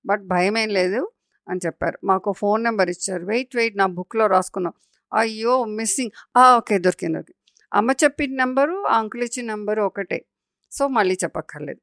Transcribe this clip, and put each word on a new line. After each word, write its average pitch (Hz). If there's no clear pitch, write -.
but 202
భయం 185
ఏం 220
లేదు 202
అని 185
చెప్పారు. -
మాకు 190
ఫోన్ 208
నెంబర్ 202
ఇచ్చారు. 175
"వెయిట్, 247
వెయిట్, 226
నా 196
బుక్‌లో 185
రాసుకున్నాం." 185
అయ్యో, 226
మిస్సింగ్. 220
ఆ, 254
ఓకే, 220
దొరికింది, 170
దొరికింది. -
అమ్మ 220
చెప్పిన 277
నెంబరు, 269
ఆ 233
అంకుల్ 220
ఇచ్చిన 240
నెంబరు 214
ఒకటే, 196
so 285
మళ్ళీ 202
చెప్పక్కర్లేదు. 151